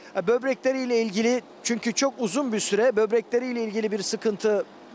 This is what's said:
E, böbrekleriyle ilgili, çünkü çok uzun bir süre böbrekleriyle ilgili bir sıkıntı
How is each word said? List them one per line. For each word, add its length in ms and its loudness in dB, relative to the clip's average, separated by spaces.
E, 100 -2
böbrekleriyle 760 0
ilgili, 400 0
çünkü 300 -2
çok 260 0
uzun 340 -2
bir 80 0
süre 360 2
böbrekleriyle 680 0
ilgili 280 -2
bir 100 -2
sıkıntı 600 -2